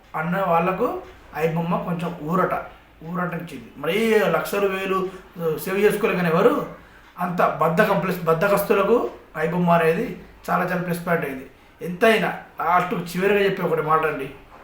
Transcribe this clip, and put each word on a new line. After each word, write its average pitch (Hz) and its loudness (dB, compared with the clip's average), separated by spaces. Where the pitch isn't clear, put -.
అన్న 175 -2
వాళ్ళకు 185 0
ఐబొమ్మ 165 -2
కొంచెం 165 -6
ఊరట, 175 0
ఊరట 170 -6
ఇచ్చింది. 139 -12
మరీ 214 2
లక్షలు 190 2
వేలు 190 -2
సేవ్ 185 -4
చేసుకోలేకనే 190 2
ఎవరు 226 2
అంత 180 -2
బద్ధకం, 180 4
ప్లస్ 180 -2
బద్ధకస్తులకు 196 2
ఐబొమ్మ 170 2
అనేది 170 2
చాలా 175 0
చాలా 175 -2
ప్లస్ 170 -6
పాయింట్ 165 0
అయింది. 131 -8
ఎంతైనా 180 2
లాస్ట్కు 170 0
చివరిగా 202 0
చెప్పే 190 0
ఒకటి 160 0
మాట 156 2
అండి, 135 -4